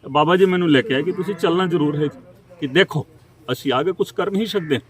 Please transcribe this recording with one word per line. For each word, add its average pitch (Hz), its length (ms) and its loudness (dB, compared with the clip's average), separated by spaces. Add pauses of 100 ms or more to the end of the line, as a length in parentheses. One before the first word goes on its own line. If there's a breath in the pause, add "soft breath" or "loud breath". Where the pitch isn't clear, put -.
ਇਹ 139 60 -14
ਬਾਬਾ 151 260 4
ਜੀ 190 80 6
ਮੈਨੂੰ 180 260 2
ਲੈ 135 120 6
ਕੇ 131 120 -2
ਆਏ 139 80 0
ਕਿ 180 100 -4
ਤੁਸੀਂ 185 220 -6
ਚੱਲਣਾ 185 320 0
ਜ਼ਰੂਰ 151 300 0
ਹੈ, 151 100 0 (540)
ਕਿ 151 60 -6
ਦੇਖੋ 147 400 0 (460)
ਅਸੀਂ 131 200 -4
ਆਗੇ 151 200 -2
ਕੁਛ 190 200 -4
ਕਰ - 180 -4
ਨਹੀਂ 202 160 -2
ਸਕਦੇ 165 320 -2 (120)